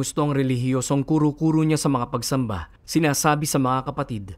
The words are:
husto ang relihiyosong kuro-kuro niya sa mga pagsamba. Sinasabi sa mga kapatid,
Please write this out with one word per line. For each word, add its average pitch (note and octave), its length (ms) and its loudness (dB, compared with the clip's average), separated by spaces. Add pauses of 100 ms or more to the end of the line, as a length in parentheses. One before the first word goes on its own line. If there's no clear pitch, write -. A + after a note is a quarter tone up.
husto - 160 -6
ang D3 160 0
relihiyosong C3 720 0
kuro-kuro D#3 560 2
niya D#3 160 2
sa - 80 -2
mga C#3 240 0
pagsamba. A#2 560 -2 (160)
Sinasabi D3+ 640 2
sa C#3 160 2
mga B2+ 240 0
kapatid, A2+ 500 -6